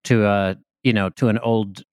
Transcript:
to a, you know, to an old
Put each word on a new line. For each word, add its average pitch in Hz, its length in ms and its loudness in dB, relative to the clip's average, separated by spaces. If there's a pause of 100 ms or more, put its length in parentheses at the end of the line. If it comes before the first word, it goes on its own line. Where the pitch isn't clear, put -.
to 110 240 2
a, 98 280 0 (280)
you 123 100 2
know, 98 160 -2
to 120 200 -2
an 110 100 0
old 110 420 -2 (100)